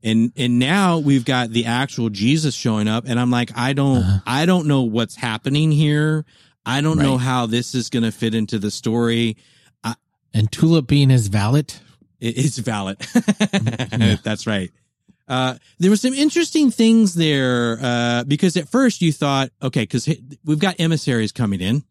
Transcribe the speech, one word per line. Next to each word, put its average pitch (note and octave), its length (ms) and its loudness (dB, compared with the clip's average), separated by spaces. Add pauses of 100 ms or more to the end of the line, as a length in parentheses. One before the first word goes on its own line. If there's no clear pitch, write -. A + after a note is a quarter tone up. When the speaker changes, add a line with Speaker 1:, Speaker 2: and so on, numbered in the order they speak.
Speaker 1:
and, A2+ 320 2
and B2 220 0
now E3+ 400 2
we've C#3 260 2
got B2 260 -2
the A2+ 160 -2
actual A#2+ 440 -2
Jesus B2+ 440 0
showing G#2+ 340 -2
up, A2 200 -2
and A#2+ 100 -2
I'm B2 120 0
like, A#2+ 260 0
"I B2+ 160 -2
don't, C#3 260 2
Speaker 2:
Uh-huh. F#2+ 280 2
Speaker 1:
I C#3 200 0
don't F3 200 2
know C#3 160 2
what's A2+ 340 -2
happening C#3 560 -2
here. D3+ 520 2 (400)
I B2+ 160 -2
don't D#3 180 0
know C#3 180 2
Speaker 2:
Right. B2+ 40 -2
Speaker 1:
how B2+ 260 -2
this A#2 280 -4
is B2 160 -4
gonna A2+ 220 -2
fit A2+ 220 -4
into A2 260 -2
the G#2 100 -4
story." A#2 680 -2 (460)
I A2+ 120 -6 (380)
Speaker 2:
And A2 200 2
Tulip D#3+ 340 2
being C#3+ 240 4
his B2 160 4
valet. G#2+ 380 0 (560)
Speaker 1:
It, A#2 180 -6
it's C3 200 -2
valid. G2+ 480 -6
<laughs> - 60 -18 (840)
Speaker 2:
Yeah. G#2+ 240 4
Speaker 1:
That's G#2+ 240 -6
right. G2 240 -4 (560)
Uh, B2+ 300 -2 (240)
there F3+ 100 4
were G#3+ 60 4
some B3+ 180 0
interesting D4+ 560 2
things A3+ 440 4
there, B2+ 680 0
uh, A#2+ 420 0
because D3 320 0
at D#3+ 120 -6
first B3 340 2
you E3 100 2
thought, C#3 380 -2 (100)
okay, B2 260 -2
'cause - 200 -4
Hi-, D3+ 120 -4 (260)
we've D3+ 160 0
got F#3 180 0
emissaries D3 540 0
coming G2+ 280 -2
in A2+ 300 -2